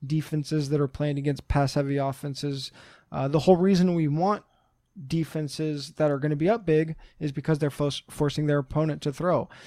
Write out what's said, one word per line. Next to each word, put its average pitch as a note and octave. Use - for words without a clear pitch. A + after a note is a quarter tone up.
defenses D3+
that D3
are C#3+
playing D3
against C#3+
pass-heavy C#3+
offenses. C#3
Uh, C3+
the D3+
whole F#3
reason F3+
we D#3+
want F3
defenses D#3
that D3+
are C#3+
gonna D3
be D#3
up A3
big D#3+
is D3
because D3
they're D3+
fo-, C#3+
forcing D3+
their C#3+
opponent D3+
to D3
throw. D#3